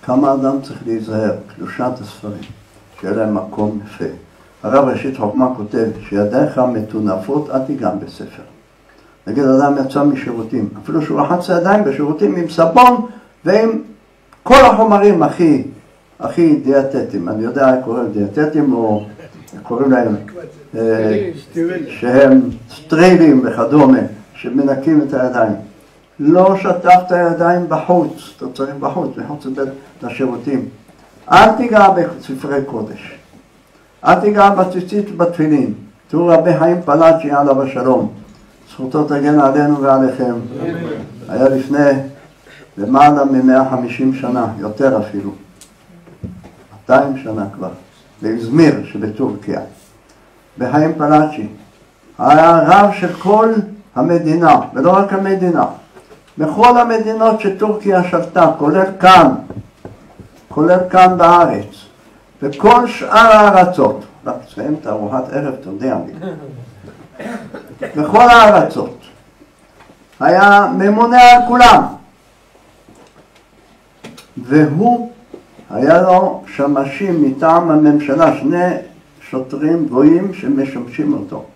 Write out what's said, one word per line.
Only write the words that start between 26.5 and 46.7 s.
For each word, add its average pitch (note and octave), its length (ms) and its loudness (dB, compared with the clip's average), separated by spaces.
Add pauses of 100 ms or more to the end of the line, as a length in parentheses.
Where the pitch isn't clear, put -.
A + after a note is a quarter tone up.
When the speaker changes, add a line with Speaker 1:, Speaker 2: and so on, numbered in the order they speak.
Speaker 1:
שטפת F3+ 540 2
ידיים F3 580 0
בחוץ, D#3+ 680 -2
אתה - 180 -14
צריך C#3 260 -8
בחוץ, C#3+ 360 -8
מחוץ D3 300 -14
לבית, C3 220 -8 (340)
לשירותים. B2 680 -8 (640)
אל G#3+ 200 6
תיגע G#3 360 2
בספרי C#3 800 -4
קודש, - 520 -12 (840)
אל E3+ 100 4
תיגע G3+ 360 2
בציצית F#3 640 -4
ובתפילין. D#3 600 -2 (340)
תראו E3+ 180 -2
רבי E3 320 2
חיים E3+ 260 0
פלאג'י D#3+ 460 2
עליו C#3+ 320 0
השלום, C3 500 -2 (580)
זכותו C3+ 340 -4
תגן D3 360 0
עלינו C#3+ 420 2
ועליכם. C3 520 0 (280)
Speaker 2:
אמן. E3 160 -8 (500)
Speaker 1:
היה C3+ 200 0
לפני C#3 420 0 (880)
למעלה C#3 460 4
ממאה C3 460 2
חמישים C3 440 -4
שנה, A#2+ 320 -4 (120)
יותר A2 400 -2
אפילו, G2+ 320 -8 (1400)